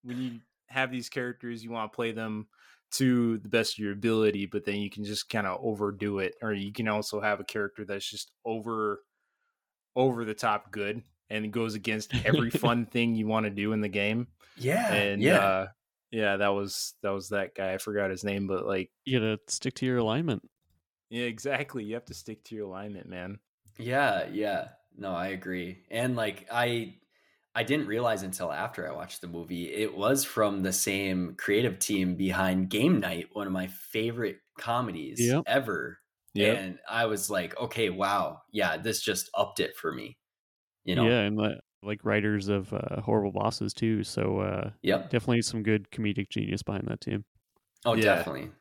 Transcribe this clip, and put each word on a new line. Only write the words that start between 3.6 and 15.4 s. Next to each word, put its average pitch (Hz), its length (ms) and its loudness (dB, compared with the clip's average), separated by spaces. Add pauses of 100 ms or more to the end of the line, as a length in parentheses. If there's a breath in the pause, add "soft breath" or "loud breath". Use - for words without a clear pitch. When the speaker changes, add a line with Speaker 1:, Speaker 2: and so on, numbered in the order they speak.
Speaker 1:
of - 40 -10
your 104 140 -2
ability, 104 540 4
but 101 180 -4
then 101 120 -2
you 101 140 -2
can 104 140 -8
just 104 240 -6
kinda 98 300 -2
overdo 104 600 -2
it, 92 240 -2
or 110 100 -2
you 101 200 -4
can 110 160 -2
also 107 320 0
have 104 200 0
a 101 40 -8
character 104 400 -6
that's 98 240 -6
just - 240 -10 (120)
over, 110 600 -2 (920)
over 127 280 4
the 107 100 -4
top 107 380 0
good, 107 320 -4 (260)
and 107 140 -2
it 107 80 -4
goes 113 220 0
against 107 400 -2 (100)
every 117 260 4
Speaker 2:
<laughs> - 0 -
Speaker 1:
fun 120 360 2
thing 117 280 2
you 110 120 0
wanna 110 240 2
do 101 220 0
in 107 80 2
the 104 80 0
game. 104 400 0 (280 soft breath)
Speaker 3:
Yeah, 190 360 2
Speaker 1:
And, 101 300 2
Speaker 3:
yeah. 123 160 8
Speaker 1:
uh, 95 280 4 (440)